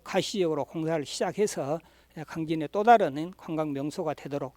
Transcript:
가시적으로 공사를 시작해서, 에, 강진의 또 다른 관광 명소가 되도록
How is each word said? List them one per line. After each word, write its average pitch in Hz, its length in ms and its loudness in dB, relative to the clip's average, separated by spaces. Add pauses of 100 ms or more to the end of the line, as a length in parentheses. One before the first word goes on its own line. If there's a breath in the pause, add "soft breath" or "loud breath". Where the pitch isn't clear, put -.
가시적으로 165 600 0
공사를 160 420 -2
시작해서, 165 720 -2 (380 soft breath)
에, 156 60 -10
강진의 160 480 -4
또 208 120 0
다른 180 540 6
관광 156 360 -4
명소가 147 400 -4
되도록 139 440 -8